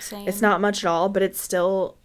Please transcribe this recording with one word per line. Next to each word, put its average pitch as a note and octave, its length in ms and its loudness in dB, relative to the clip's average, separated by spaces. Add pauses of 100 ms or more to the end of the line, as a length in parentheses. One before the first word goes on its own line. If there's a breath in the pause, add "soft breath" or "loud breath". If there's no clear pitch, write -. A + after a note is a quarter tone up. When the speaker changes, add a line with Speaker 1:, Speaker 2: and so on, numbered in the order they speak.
Speaker 1:
Same. G3+ 260 -12
Speaker 2:
It's G3 140 -4
not G3+ 220 4
much G3+ 200 0
at F#3+ 60 0
all, E3+ 220 2
but G3 120 0
it F#3+ 140 -2
still F#3 680 0